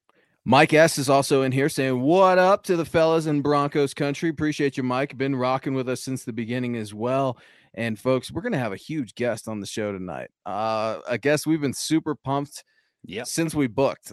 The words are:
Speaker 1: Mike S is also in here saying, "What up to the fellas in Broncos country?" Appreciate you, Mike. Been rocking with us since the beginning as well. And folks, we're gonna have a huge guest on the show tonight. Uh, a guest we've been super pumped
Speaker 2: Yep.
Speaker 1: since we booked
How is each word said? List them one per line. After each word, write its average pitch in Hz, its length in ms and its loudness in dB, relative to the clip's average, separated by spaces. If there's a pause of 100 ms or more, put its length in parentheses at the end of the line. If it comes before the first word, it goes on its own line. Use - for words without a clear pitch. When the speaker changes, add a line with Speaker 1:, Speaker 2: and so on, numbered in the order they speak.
(500)
Speaker 1:
Mike 147 240 8
S 156 240 6
is 131 120 -2
also 135 320 4
in 131 100 0
here 135 160 0
saying, 131 320 -2
"What 180 380 6
up 185 260 4
to 180 140 0
the 165 80 -2
fellas 160 400 2
in 147 160 0
Broncos 143 520 0
country?" 143 360 -2
Appreciate 151 480 -2
you, 135 60 -2
Mike. 127 340 -2
Been 135 180 -2
rocking 131 380 -2
with 131 160 -4
us 123 120 -4
since 131 220 -8
the 123 80 -8
beginning 120 460 -6
as 104 160 -10
well. 127 440 -2 (360)
And 110 260 -6
folks, 127 320 0
we're 165 120 -8
gonna 226 140 -4
have 117 140 -4
a 95 60 -8
huge 143 380 -8
guest 117 340 -4
on 107 100 -6
the 98 60 -8
show 104 260 -4
tonight. 90 380 -10 (160)
Uh, 110 600 -4
a 120 120 -2
guest 147 300 0
we've 156 120 2
been 139 140 -2
super 156 420 -2
pumped 139 480 -6 (400)
Speaker 2:
Yep. 101 240 -10
Speaker 1:
since 160 280 -2
we 143 120 2
booked 117 460 -2